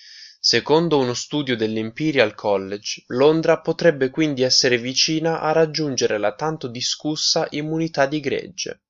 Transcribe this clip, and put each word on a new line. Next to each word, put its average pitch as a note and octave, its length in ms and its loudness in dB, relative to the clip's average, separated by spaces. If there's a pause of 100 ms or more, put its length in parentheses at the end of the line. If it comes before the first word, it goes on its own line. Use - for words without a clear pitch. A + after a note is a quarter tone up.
(400)
Secondo D3+ 580 2
uno B2 160 0
studio C3 420 -4
dell'Imperial A2 800 0
College, G2+ 720 -4
Londra D#3 520 2
potrebbe D#3 480 0
quindi C#3+ 340 0
essere B2+ 360 2
vicina D#3 640 -2
a D3+ 100 0
raggiungere D3 680 0
la G#2 200 0
tanto D3+ 320 -4
discussa D3+ 840 -4
immunità D#3 560 -2
di D3+ 140 -2
gregge. - 680 -6